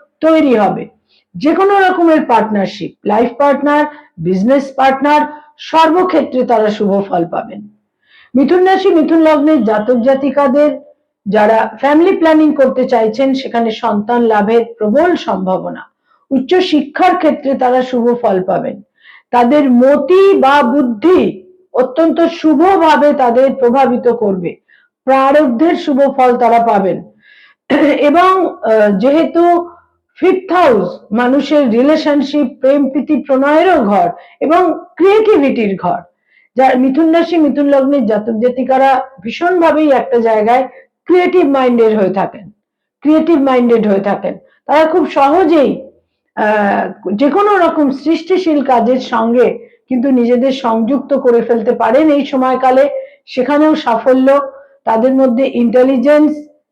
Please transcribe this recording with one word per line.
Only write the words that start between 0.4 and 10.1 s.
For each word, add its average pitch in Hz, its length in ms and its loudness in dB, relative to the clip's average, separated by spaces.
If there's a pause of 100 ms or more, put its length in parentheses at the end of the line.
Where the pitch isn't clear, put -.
হবে। 185 280 -2 (520)
যে 247 180 -2
কোনো 392 260 0
রকমের 349 460 2
পার্টনারশিপ, 202 680 -2 (140)
লাইফ 214 320 0
পার্টনার, 285 480 0 (320)
বিজনেস 190 480 0 (100)
পার্টনার, 269 460 0 (360)
সর্বক্ষেত্রে 320 880 0
তারা 214 240 0
শুভ 208 220 -2 (180)
ফল 175 180 -2
পাবেন। - 340 -10 (760)
মিথুন 330 300 2
রাশি, 381 240 2
মিথুন 330 320 2
লগ্নের 311 420 2
জাতক 214 380 0
জাতিকাদের 277 720 0 (560)